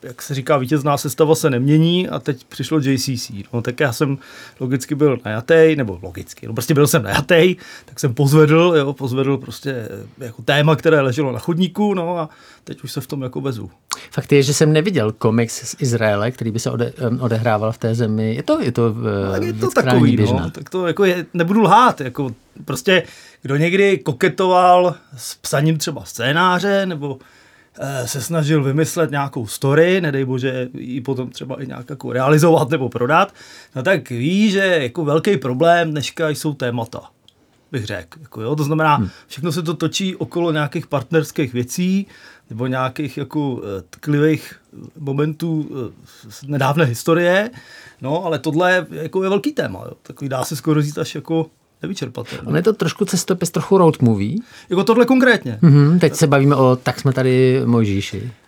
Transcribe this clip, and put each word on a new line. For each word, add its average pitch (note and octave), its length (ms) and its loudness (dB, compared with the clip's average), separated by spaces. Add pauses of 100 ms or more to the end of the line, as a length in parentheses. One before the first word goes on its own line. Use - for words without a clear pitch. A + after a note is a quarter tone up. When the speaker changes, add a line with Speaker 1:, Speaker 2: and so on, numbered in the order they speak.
Speaker 1:
jak B2+ 160 -16
se - 140 -8
říká, C#3 220 0
vítězná C#3+ 400 0
sestava D3+ 380 2
se D#3 140 0
nemění D#3 600 2
a D3+ 100 -6
teď C3 260 -6
přišlo D3+ 340 -4
J C3+ 180 0
C B2+ 200 -4
C. - 160 -12 (200)
No, A#2 80 -4
tak B2 180 -8
já C#3 140 0
jsem C#3 240 -2 (420)
logicky C3 360 -4
byl C#3 300 2
najatej, D#3+ 500 4
nebo G#2 260 -4
logicky, - 460 -14
no, A2 60 -8
prostě A2 200 -2
byl C#3+ 140 4
jsem C3 160 2
najatej, E3 520 2 (300)
tak - 140 -20
jsem C3 140 -2
pozvedl, D#3 640 6
jo, C#3+ 160 0
pozvedl C3+ 440 -2
prostě, C3 340 -10 (500)
eh, C3 40 -12
jako A#2 160 -16
téma, D3 340 4
které D#3 260 4
leželo C3+ 300 0
na A#2 80 -6
chodníku, F#3 540 -2
no, F3 240 -4
a D#3 120 -6 (340)
teď - 200 -16
už B2 80 -12
se C3+ 100 -8
v - 60 -14
tom C#3 140 -8
jako B2+ 200 -8
vezu. B2 300 -8 (400)
Speaker 2:
Fakt - 200 -2
je, C#3 120 6
že C#3 100 0
jsem D#3 200 4
neviděl D#3 380 0
komiks A2+ 600 0
z - 100 -10
Izraele, A2+ 500 0
který A#2 200 -6
by A2+ 80 -4
se B2+ 120 -4
ode-, A#2+ 220 -4 (140)
em, B2 140 -2
odehrával A2+ 500 0
v A#2 60 -8
té A2+ 180 -2
zemi. A2 400 -2
Je C#3+ 80 -8
to, D#4 180 0
je B2+ 100 -2
to A#2 220 0
v, G#2+ 320 -2
Speaker 1:
No, G2 60 -2
tak G2+ 120 -2
je G#2+ 100 -4
Speaker 2:
v A2 60 -8
Speaker 1:
to A#2+ 80 0
Speaker 2:
Izraeli B2+ 240 2
Speaker 1:
takový, A#2 260 6
Speaker 2:
běžná? G#2 260 2
Speaker 1:
no, E2+ 80 -6
tak - 180 -14
to F#3 180 -4
jako F3+ 180 0
je, F3+ 280 0
nebudu F3+ 280 2
lhát, G#3 400 4
jako C3 300 -6 (340)
prostě F3 380 0 (380)
kdo C3 140 -4
někdy F#3+ 420 2
koketoval F3+ 1000 2 (220)
s - 180 -14
psaním D#3 420 0
třeba C3 280 -8
scénáře, F3+ 800 0
nebo, C#3+ 320 -8 (640)
eh, C3 280 -8
se C3+ 140 -8
snažil D3+ 420 0
vymyslet D3+ 480 0
nějakou C#3 360 -4
story, E3 540 2
nedej C#3 240 -2
bože B2+ 480 -4
ji B2+ 280 -10
potom B2+ 280 -6
třeba C3+ 340 -12
i B2+ 40 -12
nějak B2+ 220 -16
jako B2+ 240 -10
realizovat D3+ 560 4
nebo C3 200 -2
prodat, C#3+ 440 0 (420)
no C3 80 -6
tak F3 260 -2
ví, F3 420 0
že F#3 300 2
jako C3+ 240 -4
velký D#3+ 320 0
problém D#3+ 540 2
dneška D3+ 380 -4
jsou D3+ 240 -4
témata, A#2+ 480 -6 (720)
bych A#2+ 140 -6
řekl. G2 360 -12
Jako A#2 200 -16
jo, A#2+ 140 -4
to D3+ 80 -2
znamená, D#3 320 2
Speaker 2:
Hmm. G#2 140 0 (180)
Speaker 1:
všechno D#3 240 -6
se D#3 100 -4
to E3 120 -4
točí F3 420 -4
okolo E3+ 360 -4
nějakých D3+ 360 -4
partnerských D3 680 -2
věcí F3+ 540 -2 (420)
nebo A#2+ 180 -6
nějakých C3 500 -6
jako, C#3+ 440 -6 (180)
eh, F2+ 100 -16
tklivých D3+ 640 -2 (440)
momentů, D3+ 720 -4
eh, - 580 -14
z - 140 -20
nedávné C#3 420 0
historie. F3 640 2 (520)
No, D#3+ 240 -4
ale D#3+ 140 -2
tohle D#3+ 340 0
je, F3+ 180 0
jako D#3+ 320 -6
je F#3+ 60 -2
velký G3+ 220 -2
téma, G2 340 -6
jo. - 60 -14 (120)
Takový - 260 -12
dá C3 140 -4
se D#3 120 -8
skoro D3+ 260 0
říct D3 160 -4
až D#3+ 180 -6
jako D#3+ 300 -4 (360)
nevyčerpatelný. C#3 640 -10
Speaker 2:
Ono D3 100 0
je F3 60 0
to F#3+ 100 2
trošku F#3+ 320 -2
cestopis, F3+ 460 -2
trochu F#3+ 260 0
road E3+ 240 4
movie. A2+ 340 0 (340)
Speaker 1:
Jako F#3 140 0
tohle A3+ 220 4
konkrétně. B3 560 2
Speaker 2:
Mhm, D3 380 6
teď D#3+ 160 2
se D#3+ 120 4
bavíme C#3 280 4
o B2+ 200 6
Tak - 240 -4
jsme C3+ 140 0
tady, C3 520 2
Mojžíši. G#2+ 680 0 (160)